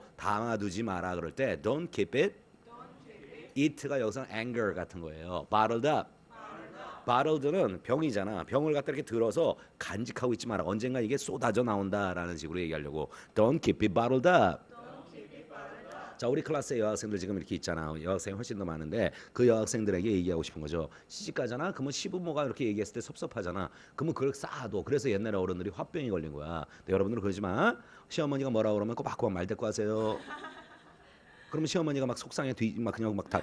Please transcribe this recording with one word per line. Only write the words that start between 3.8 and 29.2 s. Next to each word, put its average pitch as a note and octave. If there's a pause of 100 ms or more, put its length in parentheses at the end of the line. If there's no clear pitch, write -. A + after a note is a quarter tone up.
여기서는 A2
anger A2+
같은 F2
거예요. D#2+
Bottled A2+
up. C#3 (1000)
Bottled는 C#3
병이잖아. G#2+
병을 D3+
갖다 C#3+
이렇게 C3
들어서 A2+ (220)
간직하고 A#2+
있지 A2
마라. G2
언젠가 A#2
이게 A#2
쏟아져 A#2
나온다라는 G2
식으로 E2
얘기하려고. D2+ (240)
Don't A#2
keep G2+
it G2
bottled B2
up. A#2 (1600)
자, A#2+
우리 C#3+
클래스의 C#3
여학생들 G#2+
지금 F#2
이렇게 F#2
있잖아. D#2+
여학생이 F#2+
훨씬 G#2+
더 G2
많은데 E2 (200)
그 B2
여학생들에게 A2
얘기하고 F2+
싶은 -
거죠. D#2 (200)
시집 -
가잖아? C3
그러면 C#3
시부모가 E3+
이렇게 B2+
얘기했을 G#2
때 A#2+
섭섭하잖아. F2+ (260)
그러면 C#3
그걸 C3+
쌓아둬. G#2+
그래서 C3
옛날에 G#2
어른들이 F#2
화병이 C#3+
걸린 D#2+
거야. D2+ (140)
근데 -
여러분들은 G2
그러지 G2
마. A2+ (320)
시어머니가 C#3
뭐라 G#2+
그러면 G#2
꼬박꼬박 A2